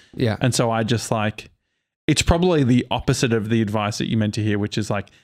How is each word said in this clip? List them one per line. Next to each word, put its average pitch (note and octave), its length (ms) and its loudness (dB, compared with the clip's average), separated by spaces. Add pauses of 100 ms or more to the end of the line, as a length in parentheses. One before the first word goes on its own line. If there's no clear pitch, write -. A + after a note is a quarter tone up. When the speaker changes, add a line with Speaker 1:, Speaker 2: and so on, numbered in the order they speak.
(160)
Speaker 1:
Yeah. A2 240 0
Speaker 2:
And B2+ 160 0
so A#2+ 160 2
I A2+ 120 0
just, A2 280 -2
like, G#2+ 380 -4 (580)
it's D3 140 2
probably E3+ 420 2
the B2 260 2
opposite A#2+ 440 0
of G#2+ 160 0
the A2+ 120 2
advice G#2 360 -2
that - 120 -4
you A#2 60 -2
meant G#2+ 200 0
to G#2+ 80 -2
hear, G#2 140 0
which G2+ 200 -4
is, G#2+ 120 -2
like, G2+ 200 -6 (140)